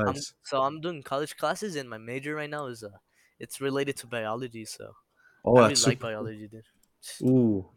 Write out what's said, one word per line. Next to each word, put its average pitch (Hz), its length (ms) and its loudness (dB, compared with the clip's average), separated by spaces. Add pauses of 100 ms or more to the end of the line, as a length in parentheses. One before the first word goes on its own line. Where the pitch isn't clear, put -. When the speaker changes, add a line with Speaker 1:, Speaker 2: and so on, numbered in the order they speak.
Speaker 1:
I'm, 135 100 0
Speaker 2:
nice. - 260 -12
Speaker 1:
so 135 200 0
I'm 151 180 -2
doing 160 220 -8
college 143 340 -6
classes, 175 400 -4
and 131 120 -8
my 113 100 -10
major 135 360 -8
right 147 160 -8
now 147 160 -8
is, 117 160 -12
uh, 98 160 -14 (400)
it's - 220 -14
related 139 380 -2
to - 80 -14
biology, 113 580 -6
so 107 300 -14 (500)
Speaker 2:
Oh, 123 160 10
Speaker 1:
I - 20 12
really 107 140 6
Speaker 2:
that's 104 80 4
Speaker 1:
like 120 140 4
Speaker 2:
super 117 80 -8 (120)
cool. 107 120 -8
Speaker 1:
biology, 107 180 -14
dude. 110 160 -20 (580)
Speaker 2:
Ooh, 117 540 4